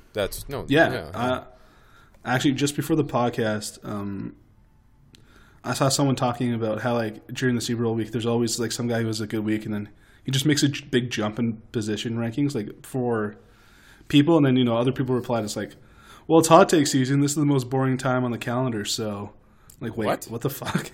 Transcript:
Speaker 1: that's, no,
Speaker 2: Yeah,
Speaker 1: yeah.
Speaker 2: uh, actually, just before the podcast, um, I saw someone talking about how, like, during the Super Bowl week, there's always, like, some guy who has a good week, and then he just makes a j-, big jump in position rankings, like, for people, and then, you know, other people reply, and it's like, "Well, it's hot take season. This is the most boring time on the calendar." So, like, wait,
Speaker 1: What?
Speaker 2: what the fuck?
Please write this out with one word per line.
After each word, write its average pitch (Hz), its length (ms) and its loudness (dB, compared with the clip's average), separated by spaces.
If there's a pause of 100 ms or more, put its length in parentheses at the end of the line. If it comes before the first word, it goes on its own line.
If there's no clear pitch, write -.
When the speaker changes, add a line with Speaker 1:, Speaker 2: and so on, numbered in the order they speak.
(140)
Speaker 1:
that's, - 340 -4
no, 127 200 -8
Speaker 2:
Yeah, 139 240 4
Speaker 1:
yeah. 123 80 -4 (180)
Speaker 2:
uh, 127 260 -2 (800)
actually, 127 300 2
just 139 220 -2
before 160 200 -2
the 151 80 2
podcast, 117 800 -2
um, 101 520 -8 (1300)
I 151 100 -4
saw 139 160 2
someone 135 260 2
talking 120 380 0
about 110 280 -2
how, 120 140 0
like, 110 320 -4
during 123 280 0
the 113 60 -2
Super 120 220 -2
Bowl 113 120 0
week, 110 160 -4
there's 113 140 -4
always, 117 340 0
like, 113 120 -2
some 120 160 -4
guy 117 140 0
who 113 60 -2
has 110 140 -4
a 104 60 -6
good 107 160 -2
week, 107 220 -2
and 107 80 -6
then 104 160 -6 (340)
he 135 80 -6
just 135 140 0
makes 147 180 2
a 143 60 6
j-, - 200 -8
big 120 220 0
jump 107 260 -4
in 113 200 -2 (140)
position 110 460 -4
rankings, 123 380 -2
like, 107 300 -8
for 117 500 -2 (720)
people, 151 300 6
and 143 80 6
then, 127 100 4
you 127 80 4
know, 117 140 2
other 123 140 2
people 127 240 -2
reply, 120 240 -2
and 104 60 -2
it's 104 120 -6
like, 101 180 -8 (520)
"Well, 160 120 8
it's 160 80 6
hot 185 220 10
take 165 180 4
season. 139 320 2
This 143 120 2
is - 60 -4
the 151 80 4
most 135 240 2
boring 131 280 0
time 127 260 0
on 123 80 -2
the 113 60 -4
calendar." 120 480 -4
So, 107 480 -6 (480)
like, 110 160 -8
wait, 107 100 -2
Speaker 1:
What? - 180 -2
Speaker 2:
what - 160 -10
the - 80 -2
fuck? - 440 -6